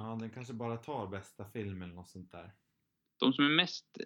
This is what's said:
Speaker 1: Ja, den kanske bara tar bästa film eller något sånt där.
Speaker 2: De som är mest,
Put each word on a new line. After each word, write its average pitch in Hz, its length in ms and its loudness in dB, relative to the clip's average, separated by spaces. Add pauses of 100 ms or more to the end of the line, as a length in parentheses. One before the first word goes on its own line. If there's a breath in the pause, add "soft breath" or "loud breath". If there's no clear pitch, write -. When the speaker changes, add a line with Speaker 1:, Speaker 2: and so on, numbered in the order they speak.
Speaker 1:
Ja, 113 180 -4
den 113 80 -4
kanske 123 240 -8
bara 117 240 -2
tar 117 300 -2
bästa 98 440 -8
film 98 300 -2
eller 87 120 -8
något 90 160 -14
sånt 90 220 -14
där. 87 200 -12 (680)
Speaker 2:
De 131 160 6
som 143 120 6
är 147 100 6
mest, - 500 2